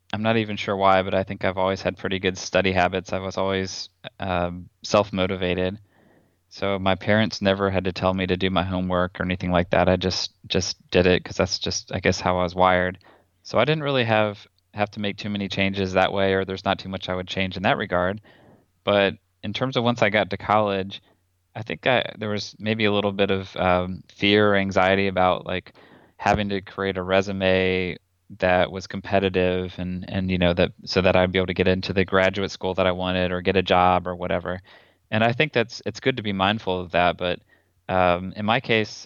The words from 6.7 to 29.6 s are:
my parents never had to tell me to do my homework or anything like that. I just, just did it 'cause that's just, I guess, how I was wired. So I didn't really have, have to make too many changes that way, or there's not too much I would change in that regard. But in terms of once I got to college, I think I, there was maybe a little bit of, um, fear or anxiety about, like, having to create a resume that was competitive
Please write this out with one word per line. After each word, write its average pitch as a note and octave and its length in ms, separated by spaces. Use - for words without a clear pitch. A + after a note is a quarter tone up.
my F#2+ 160
parents G#2 480
never G2 300
had F#2 140
to F#2+ 60
tell F#2 220
me F#2 140
to F2+ 100
do F#2 140
my F2 100
homework F#2 580
or F2+ 40
anything F2+ 280
like F2 200
that. F2+ 180
I F#2 60
just, F#2 380
just - 320
did F2+ 160
it F2+ 160
'cause - 140
that's F2+ 200
just, - 340
I F#2 80
guess, F#2+ 200
how F2+ 180
I F2+ 60
was F2+ 100
wired. F#2 460
So - 160
I A2+ 80
didn't D#3 160
really C#3 220
have, G#2+ 420
have G#2 160
to - 80
make G2+ 180
too G#2 140
many G2+ 180
changes G2 440
that F#2 200
way, G2 220
or F#2+ 100
there's F#2+ 200
not F#2+ 120
too - 120
much F#2+ 200
I F#2 60
would F2+ 120
change F#2+ 300
in F#2 60
that C3+ 140
regard. F#2 440
But G2+ 320
in G#2 100
terms B2+ 240
of A#2+ 80
once A#2+ 180
I G#2+ 80
got G2+ 200
to G2+ 80
college, G2 640
I A2 100
think E3 220
I, B2+ 320
there G#2+ 120
was G#2 300
maybe A2 260
a G#2 80
little G2+ 180
bit G2 180
of, F#2+ 280
um, F2+ 500
fear G#2 460
or - 20
anxiety G2 520
about, F#2 380
like, - 280
having G#2 320
to G2 140
create G2 340
a F#2 80
resume F#2 920
that F2+ 320
was F#2 160
competitive F#2 920